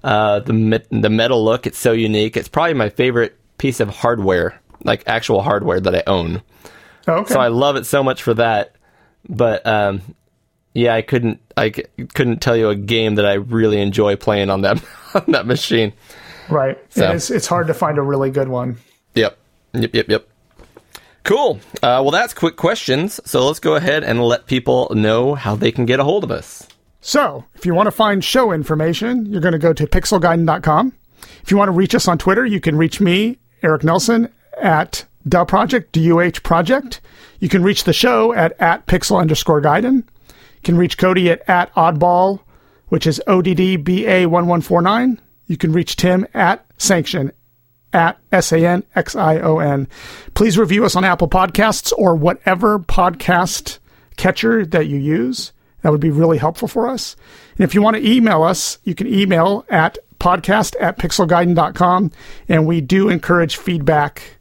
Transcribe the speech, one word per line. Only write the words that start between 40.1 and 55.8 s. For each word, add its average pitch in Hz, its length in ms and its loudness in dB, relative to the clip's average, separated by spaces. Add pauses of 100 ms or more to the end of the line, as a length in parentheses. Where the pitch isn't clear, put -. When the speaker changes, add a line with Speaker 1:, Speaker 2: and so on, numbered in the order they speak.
Speaker 2:
can 170 140 0
reach 175 220 0
Cody 185 320 2
at, - 180 -2
at 180 240 2
Oddball, 175 680 2 (500)
which 156 180 -2
is 156 180 0
O 185 160 4
D 180 140 0
D 185 220 0
B 180 300 -2
A 185 200 2
one 170 180 2
one 175 160 2
four 170 220 0
nine. 233 360 0 (280)
You 165 100 -4
can 160 140 0
reach 165 240 -2
Tim 180 400 2
at 202 280 0 (140)
Sanxion, 160 540 -2 (600)
at 170 260 0 (120)
S 180 220 0
A 165 100 4
N 175 200 0 (120)
X - 200 -4
I 160 240 0
O 156 180 0
N. 143 300 -2 (480)
Please 208 200 2
review 202 300 2
us 190 100 -2
on 185 80 0
Apple 180 240 0
Podcasts 190 680 0
or 175 180 2
whatever 180 640 0
podcast 180 1000 -2 (380)
catcher 214 500 0
that 160 180 0
you 143 140 -4
use. 202 520 -4 (300)